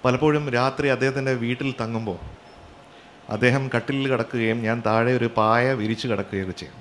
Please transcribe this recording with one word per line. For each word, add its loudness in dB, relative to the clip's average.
പലപ്പോഴും 2
രാത്രി 0
അദ്ദേഹത്തിൻ്റെ 0
വീട്ടിൽ -2
തങ്ങുമ്പോൾ -4
അദ്ദേഹം 4
കട്ടിലിൽ -2
കിടക്കുകയും 0
ഞാൻ 0
താഴെ 4
ഒരു 0
പായ 4
വിരിച്ച് -2
കിടക്കുകയൊക്കെ -4
ചെയ്യും. -16